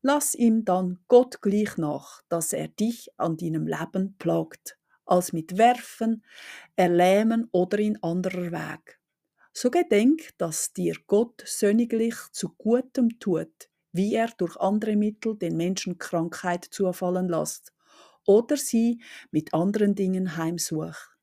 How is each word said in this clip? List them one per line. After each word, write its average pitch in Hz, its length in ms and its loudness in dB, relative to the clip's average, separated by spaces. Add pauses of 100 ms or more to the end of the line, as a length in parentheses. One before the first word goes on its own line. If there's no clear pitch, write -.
Lass 285 320 0
ihm 226 300 2
dann 185 360 0 (100)
Gott 254 320 4
gleich 208 340 0
nach, 147 540 -6
dass 165 240 -2
er 156 160 -4
dich 226 480 -4
an 160 180 -2
deinem 160 320 -4
Leben 165 500 -4
plagt, 165 600 -4 (280)
als 180 280 0
mit 170 240 -8
Werfen, 226 680 2 (540)
Erlähmen 190 760 4
oder 180 280 0
in 214 220 -2
anderer 180 500 -4
Weg. 156 500 -12 (500)
So - 180 -2
gedenk, 277 680 4
dass - 340 -4
dir 170 240 -2 (100)
Gott 226 400 0
sönniglich 226 720 0 (160)
zu - 260 -8
Gutem 240 600 0
tut, 160 500 -4 (220)
wie 202 240 0
er 226 220 0
durch 175 200 -4
andere 208 380 0
Mittel 214 420 -2
den 165 200 -4
Menschen 175 400 -4
Krankheit 175 640 -4
zufallen 185 640 -2
lässt 160 460 -6 (520)
oder 233 300 4
sie 233 460 0 (300)
mit 156 220 -2
anderen 202 420 2
Dingen 185 420 -2
heimsucht. 165 720 -6 (120)